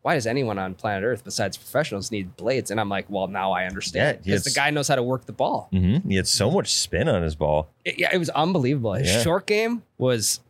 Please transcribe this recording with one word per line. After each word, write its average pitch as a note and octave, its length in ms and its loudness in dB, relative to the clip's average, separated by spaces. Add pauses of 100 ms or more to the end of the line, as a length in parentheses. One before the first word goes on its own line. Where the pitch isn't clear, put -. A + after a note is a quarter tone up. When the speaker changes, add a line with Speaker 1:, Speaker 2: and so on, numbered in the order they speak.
Speaker 1:
"Why D#3 140 0
does A#2+ 120 0
anyone A2+ 320 0
on F#2 160 -4
planet G2+ 300 -2
Earth B2 180 -2
besides G2+ 340 -4
professionals C3 540 -4
need G2 240 -6
blades?" B2 340 -2
And G#2 120 -2
I'm G2+ 80 -2
like, G2 200 -4
"Well, F#2+ 180 -2
now F#2+ 260 -2
I F2+ 120 0
understand." F#2+ 580 -2
Speaker 2:
Yeah, - 20 -20
he F#2+ 120 0
Speaker 1:
'Cause F#2 60 -2
the - 60 -2
Speaker 2:
had - 20 -2
s- - 40 -2 (120)
Speaker 1:
guy - 40 2
knows D3 180 -2
how C#3+ 60 4
to B2+ 80 0
work B2 220 -2
the - 80 -12
ball. - 380 -2
Speaker 2:
Mm-hmm. F#2+ 380 2
He F#2+ 80 2
had F2+ 100 0
so G#2 240 2
much E3+ 220 0
spin G2 340 0
on G2+ 160 2
his D#2 140 -2
ball. D2+ 320 2 (160)
Speaker 1:
It, F3 120 -4
yeah, - 160 0
it F#3 40 2
was E3+ 120 0
unbelievable. C#3+ 640 0
His A#2 160 0
Speaker 2:
Yeah. G#2+ 120 4
Speaker 1:
short E3+ 260 2
game A3+ 360 0 (140)
was A#2+ 520 0